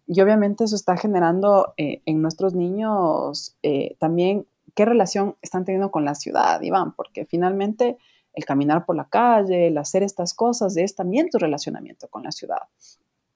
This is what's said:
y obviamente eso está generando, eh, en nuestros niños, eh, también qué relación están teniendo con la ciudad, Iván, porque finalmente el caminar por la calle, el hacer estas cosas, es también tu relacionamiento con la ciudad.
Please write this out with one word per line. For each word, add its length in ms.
y 120
obviamente 440
eso 100
está 220
generando, 800
eh, 280
en 160
nuestros 340
niños, 1080
eh, 380
también 460
qué 100
relación 560
están 240
teniendo 280
con 120
la 120
ciudad, 440
Iván, 340
porque 300
finalmente 720
el 100
caminar 420
por 100
la 120
calle, 600
el 100
hacer 240
estas 320
cosas, 420
es 180
también 360
tu 80
relacionamiento 720
con 160
la 80
ciudad. 300